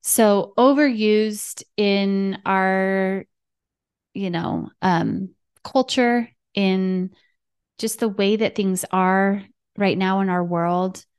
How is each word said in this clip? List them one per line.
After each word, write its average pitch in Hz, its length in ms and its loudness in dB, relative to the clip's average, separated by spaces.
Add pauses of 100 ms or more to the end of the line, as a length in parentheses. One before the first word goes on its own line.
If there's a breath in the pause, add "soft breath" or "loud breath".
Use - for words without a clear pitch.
So 208 540 2
overused 220 1040 2 (140)
in 196 680 0
our, 190 800 0 (880)
you 196 160 -4
know, - 400 -4 (120)
um, 180 480 -2 (340)
culture, 240 640 0 (260)
in 190 560 0 (680 soft breath)
just 226 200 -6
the 226 100 -2
way 202 280 0
that 214 180 -2
things 190 380 -2
are 190 500 2 (340)
right 196 200 0
now 190 240 0
in 196 80 0
our 180 160 0
world 175 600 -2 (140)